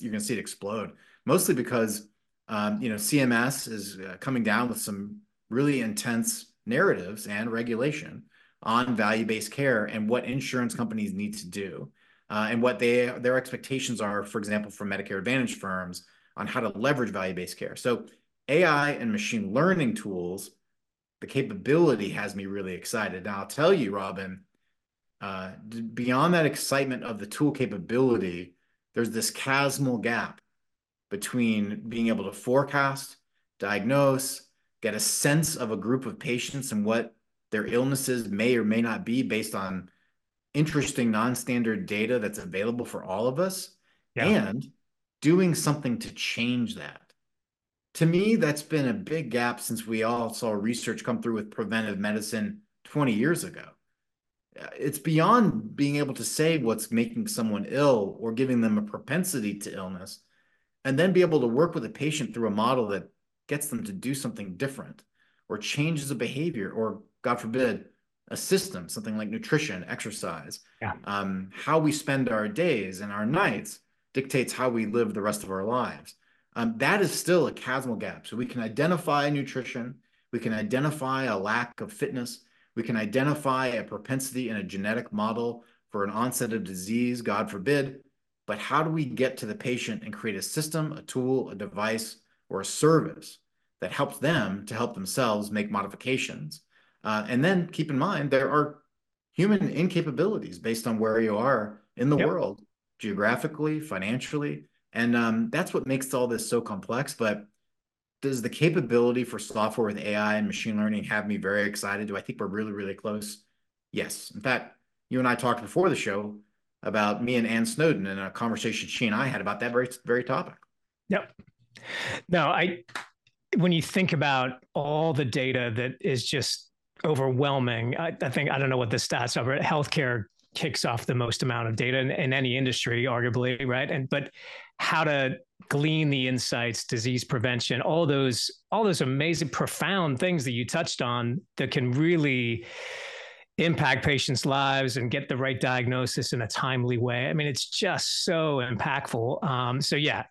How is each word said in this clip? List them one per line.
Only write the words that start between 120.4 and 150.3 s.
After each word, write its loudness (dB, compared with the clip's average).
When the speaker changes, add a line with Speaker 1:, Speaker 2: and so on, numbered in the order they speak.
Speaker 2:
Yep. -2
No, 4
I, 2
when 6
you 4
think 2
about 2
all 0
the 2
data 0
that 0
is 0
just -2
overwhelming, 2
I, -4
I 0
think, 0
I 0
don't 2
know 2
what 0
the 2
stats -2
are, 0
but 0
healthcare 0
kicks -2
off -2
the 2
most 0
amount 0
of -2
data 2
in, 2
in 0
any 2
industry, 0
arguably, 0
right? 0
And, -2
but -2
how 2
to 2
glean 2
the 2
insights, 0
disease 0
prevention, 0
all 2
those, 2
all 2
those 4
amazing, 2
profound 0
things 2
that -2
you -2
touched -2
on 0
that -2
can 2
really 2
impact 4
patients' 2
lives 2
and -2
get -2
the -2
right -2
diagnosis 0
in 0
a -4
timely 0
way. 0
I 0
mean, 0
it's -2
just 0
so 2
impactful. -2
Um, 0
so 0
yeah, 0